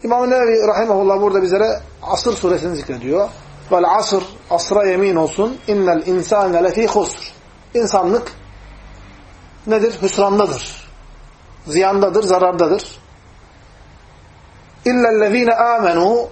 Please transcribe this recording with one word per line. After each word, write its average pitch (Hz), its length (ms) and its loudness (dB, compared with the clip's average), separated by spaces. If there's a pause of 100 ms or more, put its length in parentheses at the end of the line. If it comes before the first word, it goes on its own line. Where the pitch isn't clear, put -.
İmam-ı 247 280 0
Nevevi 226 380 2
rahimahullah 196 520 2
burada 196 220 2
bizlere 202 380 0 (220)
Asr 196 280 -2
suresini 180 460 -2
zikrediyor. 139 520 -4 (440)
"Vel 175 120 2
asr, 190 380 0 (280)
asra 196 340 0
yemin 190 320 0
olsun. 202 500 -2
İnnel 185 400 0
insâne 180 580 0
lefî 214 220 0
husr." - 460 -4 (420)
İnsanlık 214 580 0 (1300)
nedir? 220 360 2
Hüsrandadır. 196 840 0 (800)
Ziyandadır, 190 560 2
zarardadır. 180 760 0 (1800)
"İllellezîne 233 680 2
âmenû." 226 800 2